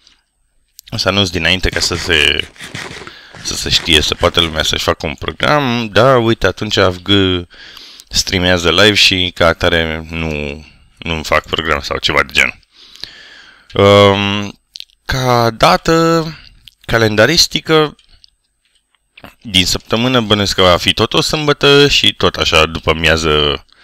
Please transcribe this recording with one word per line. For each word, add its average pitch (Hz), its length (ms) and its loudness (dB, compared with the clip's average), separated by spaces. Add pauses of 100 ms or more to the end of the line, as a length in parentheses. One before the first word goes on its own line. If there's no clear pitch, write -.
(880)
O 117 80 -12
să 101 100 -2
anunț 95 220 0
dinainte 90 400 0
ca 87 100 -4
să 87 160 -2
se 78 520 0 (1000)
să - 100 -8
se - 140 -8
știe, 78 320 0
să - 140 -4
poată 87 260 -2
lumea 78 220 -4
să-și - 200 -4
facă - 240 -2
un 71 80 -8
program, 120 760 -4
da, 123 260 4
uite, 113 300 0
atunci 107 300 -4
A 95 140 2
F 90 60 -10
G 90 120 -14 (1000)
streamează 90 600 0
live 101 240 4
și 90 420 0
ca 87 120 2
atare 82 640 -2
nu, 78 560 -8 (320)
nu-mi 80 260 -6
fac - 220 0
program 78 360 -4
sau 69 160 -8
ceva 71 260 -2
de 69 100 -8
genul. 65 260 -2 (1120)
Um, 101 840 2 (460)
ca 123 440 0
dată 165 760 0 (600)
calendaristică, 143 1080 0 (1500)
din 92 240 0
săptămână 120 560 -2
bănuiesc 104 340 0
că 98 60 0
va 90 160 6
fi - 160 -2
tot - 200 -2
o 165 80 0
sâmbătă 143 640 2
și 107 260 0
tot - 220 -2
așa 78 300 2
după 80 240 -6
amiază, 78 760 0 (180)